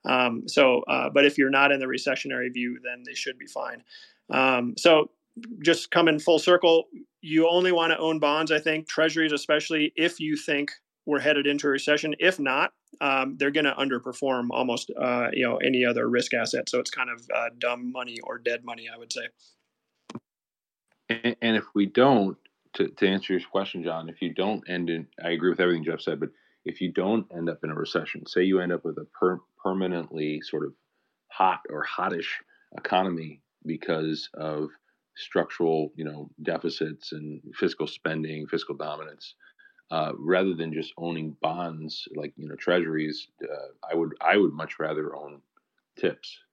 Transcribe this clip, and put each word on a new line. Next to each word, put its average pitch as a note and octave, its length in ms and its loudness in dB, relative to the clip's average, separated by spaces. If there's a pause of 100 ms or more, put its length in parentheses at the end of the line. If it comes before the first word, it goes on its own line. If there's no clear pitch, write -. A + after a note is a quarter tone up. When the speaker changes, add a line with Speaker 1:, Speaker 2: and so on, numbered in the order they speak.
Speaker 1:
Um, B2 460 2
so, C3 400 6
uh, C3+ 200 0
but C#3+ 160 6
if C#3+ 120 4
you're C3+ 120 4
not C#3 220 6
in C3+ 80 2
the C3 60 -4
recessionary B2+ 680 -4
view, B2 300 -4
then B2 220 -10
they B2 80 -16
should B2+ 260 -8
be - 80 -18
fine. B2 340 -10 (480)
Um, B2+ 480 2
so D#3 340 6 (520)
just E3 260 2
coming E3 300 4
full D#3+ 180 4
circle, E3+ 520 6 (320)
you D#3+ 280 4
only F3+ 220 4
wanna E3 260 4
own D#3+ 220 0
bonds, D3+ 320 2
I D3+ 80 4
think, D#3 300 -2
treasuries D#3+ 420 2
especially, D3+ 640 0
if E3 240 0
you D3+ 160 -2
think D3 380 -2 (320)
we're D3 140 0
headed C#3+ 280 2
into C#3+ 200 0
a - 20 4
recession. D3 500 0
If F3+ 200 4
not, C#3 340 0 (260)
um, C3+ 380 0
they're C#3 140 2
gonna D3 260 2
underperform B2+ 720 0
almost, B2+ 480 -2
uh, B2 340 0
you B2 140 0
know, B2 100 0
any B2+ 280 2
other A#2+ 240 2
risk A#2+ 240 0
asset. - 360 -2
So B2 100 0
it's - 100 -4
kind B2+ 200 -4
of, A#2 260 -12
uh, A#2 220 -2
dumb B2 340 -4
money A#2+ 320 -10
or A#2+ 140 -8
dead A#2+ 280 -4
money, A#2 280 -12
I A#2 40 -18
would A#2 160 -14
say. A2+ 140 -8 (1800)
Speaker 2:
And, A#2 340 0
and A2+ 140 4
if G#2 100 2 (100)
we G2+ 100 6
don't, A#2 500 4 (380)
to, - 140 2
to - 200 2
answer F#2+ 260 0
your F2 180 -2
question, G2 320 -2
John, E2 260 -4
if - 140 -8
you E2 100 -4
don't G2 340 -2
end F2 220 -2
in, E2 160 -4 (180)
I E2+ 80 -2
agree E2+ 200 2
with E2 80 -2
everything F2 240 4
Jeff D#2+ 180 -4
said, D#2 180 -4
but - 100 -4 (340)
if - 180 -8
you F2+ 100 -2
don't G2+ 440 0
end E2+ 120 -4
up E2 160 -6
in D#2 60 -6
a D#2 60 -6
recession, - 500 -6
say - 180 0
you F#2+ 160 4
end F2 120 -2
up E2+ 120 -4
with D#2+ 140 -6
a D#2 80 -10 (140)
per-, F#2 220 2 (220)
permanently E2+ 800 -2
sort D2+ 240 -6
of C#2 80 -10 (540)
hot F#2 320 2 (100)
or D2+ 140 -6
hottish F2+ 560 -4 (360)
economy E2+ 680 -2 (260)
because D#2+ 680 -4
of D#2 360 -6 (460)
structural, D#2+ 800 0
you D#2+ 100 -8
know, D2+ 260 -12 (100)
deficits D#2+ 680 -6
and D2+ 280 -12 (140)
fiscal D#2+ 320 -2
spending, D#2 600 -6
fiscal D#2+ 260 -6
dominance, D2+ 600 -12 (560)
uh, D#2+ 260 -2
rather F#2 380 2
than E2 180 -4
just D#2 240 -6
owning D#2+ 420 -6
bonds D#2+ 760 -6
like, D2+ 200 -10
you D2+ 120 -14
know, D2 80 -12
treasuries, D#2+ 720 -2 (160)
uh, C#2+ 480 -12
I - 20 -2
would, E2 260 -2
I F#2 180 4
would E2 160 4
much D#2 260 -10
rather D2+ 360 -6
own D2 260 -16 (580)
tips - 400 -4 (140)